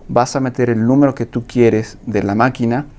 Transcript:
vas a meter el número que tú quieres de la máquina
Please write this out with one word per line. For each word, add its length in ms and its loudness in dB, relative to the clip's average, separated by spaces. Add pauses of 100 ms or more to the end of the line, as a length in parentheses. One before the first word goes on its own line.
vas 260 0
a 60 -2
meter 280 -2
el 160 0
número 300 4
que 100 -6
tú 220 -6
quieres 580 2
de 160 -2
la 140 -2
máquina 500 0 (140)